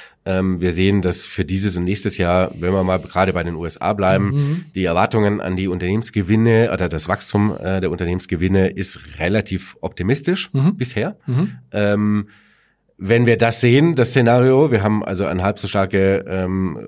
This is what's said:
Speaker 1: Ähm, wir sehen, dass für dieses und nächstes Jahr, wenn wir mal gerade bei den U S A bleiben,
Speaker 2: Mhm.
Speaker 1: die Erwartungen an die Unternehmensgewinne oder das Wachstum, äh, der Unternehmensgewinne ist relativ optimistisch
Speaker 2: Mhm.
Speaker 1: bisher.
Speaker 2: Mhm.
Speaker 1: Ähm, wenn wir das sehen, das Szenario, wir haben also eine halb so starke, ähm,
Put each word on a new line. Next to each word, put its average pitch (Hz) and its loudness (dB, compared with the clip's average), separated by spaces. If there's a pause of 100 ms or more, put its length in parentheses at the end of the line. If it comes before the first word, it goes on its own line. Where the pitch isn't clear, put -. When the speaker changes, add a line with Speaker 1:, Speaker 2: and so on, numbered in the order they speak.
(240)
Speaker 1:
Ähm, 92 0
wir 90 0
sehen, 95 2
dass 87 -2
für - -4
dieses 95 -2
und 87 -2
nächstes 98 -2
Jahr, 90 2
wenn 90 -2
wir 95 2
mal 92 0
gerade 92 -2
bei 90 -2
den 85 -6
U 82 -8
S 80 -10
A 95 -2
bleiben, 98 0
Speaker 2:
Mhm. 147 -2 (100)
Speaker 1:
die 92 -2
Erwartungen 101 0
an 92 -4
die 95 -2
Unternehmensgewinne 107 2
oder 90 -2
das 80 -6
Wachstum, 104 0
äh, 95 -4
der 90 -2
Unternehmensgewinne 92 0
ist - -10
relativ 95 -2
optimistisch 139 -2
Speaker 2:
Mhm. 143 2
Speaker 1:
bisher. 123 -4
Speaker 2:
Mhm. 131 -2 (180)
Speaker 1:
Ähm, 104 0 (760)
wenn 117 4
wir 117 4
das 117 0
sehen, 139 4
das 123 2
Szenario, 127 4
wir 104 2
haben 107 0
also 92 -4
eine 90 -2
halb 104 -2
so - -8
starke, 98 0
ähm, 92 -2